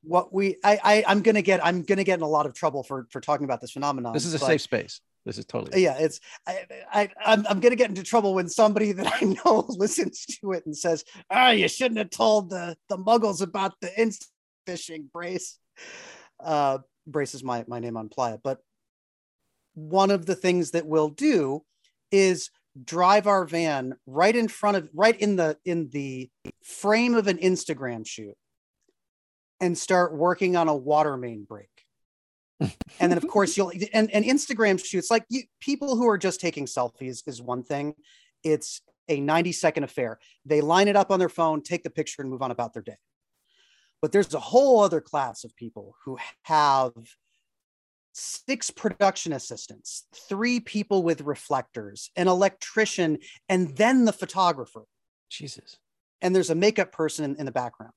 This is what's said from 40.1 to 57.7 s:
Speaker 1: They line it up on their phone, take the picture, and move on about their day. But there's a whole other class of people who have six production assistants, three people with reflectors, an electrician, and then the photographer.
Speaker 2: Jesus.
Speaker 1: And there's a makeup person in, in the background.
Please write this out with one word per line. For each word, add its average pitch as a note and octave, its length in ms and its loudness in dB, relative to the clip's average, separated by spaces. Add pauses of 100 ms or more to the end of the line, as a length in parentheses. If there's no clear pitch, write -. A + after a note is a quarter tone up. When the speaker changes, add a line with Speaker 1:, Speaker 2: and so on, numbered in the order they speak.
Speaker 1:
They D3+ 160 2
line F3 260 4
it G3+ 80 2
up G3 140 4
on F#3+ 80 2
their F3+ 100 2
phone, D#3 340 -2
take E3+ 200 -6
the E3 80 -8
picture, - 320 -8
and C3 80 -8
move B2+ 100 -10
on C3 100 -4
about A#2 220 -6
their A2 100 -14
day. G#2+ 140 -16 (1040)
But D#3 120 -2
there's G3 200 2
a D3 80 -4
whole B3+ 400 6
other F3 220 2
class C3 420 -6
of A2+ 120 -20
people A2 380 -16 (120)
who B2+ 100 -10 (280)
have C#3 480 2 (1200)
six - 560 -8
production F#3+ 640 -2
assistants, - 720 -14 (200)
three A#3 340 -2
people G3+ 420 -2
with E3 180 0
reflectors, B2+ 960 -8
an F3+ 120 2
electrician, F#3 880 0 (320)
and F3+ 260 0
then A#3+ 300 6
the G#3+ 80 4
photographer. E3+ 720 -2 (440)
Speaker 2:
Jesus. - 480 -16 (460)
Speaker 1:
And F3+ 120 2
there's F#3 140 4
a E3+ 60 0
makeup G3 380 2
person D#3 340 -4
in, C#3 100 -4
in D3 80 -8
the C3 80 -8
background. A#2 440 -6